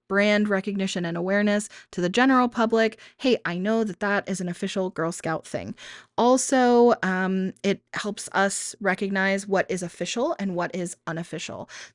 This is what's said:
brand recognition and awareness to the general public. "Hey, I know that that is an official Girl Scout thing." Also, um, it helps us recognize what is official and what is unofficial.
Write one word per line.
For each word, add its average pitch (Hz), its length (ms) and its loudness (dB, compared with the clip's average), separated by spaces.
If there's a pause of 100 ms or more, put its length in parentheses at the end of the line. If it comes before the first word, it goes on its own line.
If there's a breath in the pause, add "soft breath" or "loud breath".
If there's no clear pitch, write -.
brand 208 400 4
recognition 196 560 -2
and 170 140 -4
awareness 208 500 2 (240 loud breath)
to - 80 -6
the 175 80 2
general 247 400 4
public. 226 500 2 (200 loud breath)
"Hey, 254 260 2
I 170 140 -4
know 220 260 0
that 208 160 -6
that 202 300 0
is 190 100 -4
an 185 80 -4
official 185 440 -4
Girl 165 200 -2
Scout - 340 -6
thing." 101 300 -8 (420 loud breath)
Also, 240 760 6 (100)
um, 190 480 -2 (120)
it 196 180 0 (140)
helps - 360 -8
us - 480 -2
recognize 196 640 -2
what 202 240 0
is 180 140 -4
official 233 560 -4
and 196 160 -4
what 175 180 -4
is 175 220 -6 (100)
unofficial. 160 640 -10 (260 loud breath)